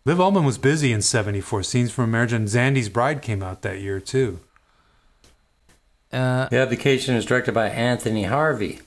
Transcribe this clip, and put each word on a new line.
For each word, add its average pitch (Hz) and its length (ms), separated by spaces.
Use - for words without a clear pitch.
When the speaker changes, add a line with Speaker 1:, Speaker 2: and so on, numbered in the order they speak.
Speaker 1:
Liv 165 160
Ullmann 185 260
was 127 140
busy 143 320
in 107 100
seventy-four. 101 640
Scenes 120 280
from 127 120
a 113 40
Marriage 113 260
and 110 140
Zandy's 120 420
Bride 127 340
came 104 180
out 92 220
that 98 180
year 98 180
too. 107 400
Speaker 2:
Uh, 127 360
Speaker 3:
The 120 100
Abdication 127 560
is 110 100
directed 123 300
by 110 140
Anthony 117 560
Harvey. 127 600